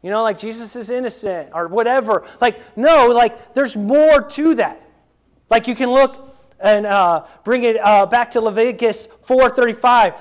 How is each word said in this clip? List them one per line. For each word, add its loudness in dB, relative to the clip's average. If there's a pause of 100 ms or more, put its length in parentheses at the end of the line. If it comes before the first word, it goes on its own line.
You -12
know, -2
like, -4
Jesus -16
is -14
innocent -8
or -6
whatever. -2 (160)
Like, -2 (160)
no, 4
like, 0
there's -2
more 2
to -2
that. -6 (680)
Like, 0
you -6
can -4
look 2 (360)
and, 0
uh, 0 (200)
bring -2
it, 0
uh, 4
back -2
to -2
Leviticus -2 (140)
four 2
thirty-five. 0